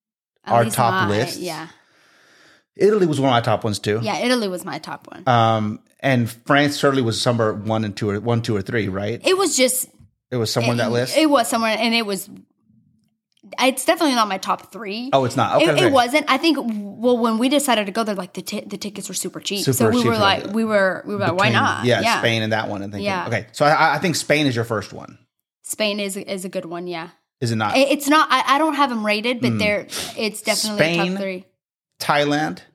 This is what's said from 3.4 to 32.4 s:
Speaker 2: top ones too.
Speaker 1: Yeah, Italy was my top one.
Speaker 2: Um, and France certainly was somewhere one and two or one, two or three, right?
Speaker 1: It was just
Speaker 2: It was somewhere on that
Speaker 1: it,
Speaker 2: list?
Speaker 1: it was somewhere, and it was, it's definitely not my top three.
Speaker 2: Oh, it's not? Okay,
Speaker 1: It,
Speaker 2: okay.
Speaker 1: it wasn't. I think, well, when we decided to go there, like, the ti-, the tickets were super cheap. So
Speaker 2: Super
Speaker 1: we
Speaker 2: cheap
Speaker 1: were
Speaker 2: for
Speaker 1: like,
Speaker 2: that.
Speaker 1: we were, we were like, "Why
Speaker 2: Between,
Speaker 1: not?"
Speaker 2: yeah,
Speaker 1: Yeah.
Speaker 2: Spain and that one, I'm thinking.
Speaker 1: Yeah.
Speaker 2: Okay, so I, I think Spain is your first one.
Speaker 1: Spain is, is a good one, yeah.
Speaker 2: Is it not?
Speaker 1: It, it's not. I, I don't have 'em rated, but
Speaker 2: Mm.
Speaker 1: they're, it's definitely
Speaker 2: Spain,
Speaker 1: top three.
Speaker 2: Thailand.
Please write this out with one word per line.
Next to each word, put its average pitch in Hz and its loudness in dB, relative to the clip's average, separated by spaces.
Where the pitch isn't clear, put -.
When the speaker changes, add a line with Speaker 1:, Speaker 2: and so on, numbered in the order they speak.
Speaker 2:
top 110 0
ones 104 -2
too. 107 -2
Speaker 1:
Yeah, 113 -4
Italy 240 0
was 180 -8
my 147 -8
top - -14
one. - -18
Speaker 2:
Um, 113 2
and 120 2
France 143 4
certainly 135 2
was 110 -2
somewhere 117 0
one 110 -2
and 98 -8
two 107 -2
or 101 -2
one, 113 0
two 113 -2
or 95 -2
three, 107 -2
right? 101 -6
Speaker 1:
It 370 2
was 381 -2
just 254 0
Speaker 2:
It 127 -4
was 110 -2
somewhere 120 0
on 120 0
that 117 0
Speaker 1:
it, 113 -2
Speaker 2:
list? 123 0
Speaker 1:
it 311 4
was 247 2
somewhere, 226 -2
and 226 0
it 233 0
was, 196 -6
it's 262 0
definitely 320 4
not 220 2
my 196 -4
top 190 -4
three. 220 -8
Speaker 2:
Oh, 135 4
it's 120 -2
not? 110 2
Okay, - 4
Speaker 1:
It, 339 4
Speaker 2:
okay. 359 4
Speaker 1:
it 311 6
wasn't. 262 2
I 269 4
think, 285 2
well, 220 -2
when 226 2
we 247 0
decided 254 2
to 196 -8
go 226 -2
there, 208 -4
like, 185 -10
the 180 -10
ti-, 214 -8
the 208 -12
tickets 202 -12
were 190 -12
super 170 -8
cheap. 196 -6
So 135 2
Speaker 2:
Super 220 2
Speaker 1:
we 247 2
Speaker 2:
cheap 240 2
Speaker 1:
were 233 2
Speaker 2:
for 214 -2
Speaker 1:
like, 196 2
Speaker 2:
that. 202 -8
Speaker 1:
we 226 0
were, 196 0
we 202 -6
were 202 -6
like, 180 0
"Why 196 2
Speaker 2:
Between, - 2
Speaker 1:
not?" 208 0
Speaker 2:
yeah, 117 4
Speaker 1:
Yeah. 214 2
Speaker 2:
Spain 113 2
and 110 0
that 110 -2
one, 101 -6
I'm 101 -8
thinking. 101 -8
Speaker 1:
Yeah. 190 -4
Speaker 2:
Okay, 113 -4
so - 0
I, 147 6
I 147 -4
think 160 0
Spain 147 0
is 120 0
your 113 -2
first 107 -4
one. - -16
Speaker 1:
Spain 208 -4
is, 196 -6
is 190 -8
a 190 -8
good 180 -8
one, 175 -10
yeah. 170 -10
Speaker 2:
Is 117 0
it 113 0
not? 110 2
Speaker 1:
It, 277 4
it's 285 -2
not. 302 4
I, 262 2
I - 2
don't 311 2
have 277 2
'em 220 -4
rated, 214 -2
but 120 0
Speaker 2:
Mm. 107 -2
Speaker 1:
they're, 208 0
it's 214 -4
definitely 208 -2
Speaker 2:
Spain, 180 2
Speaker 1:
top 196 -6
three. 190 -8
Speaker 2:
Thailand. 147 0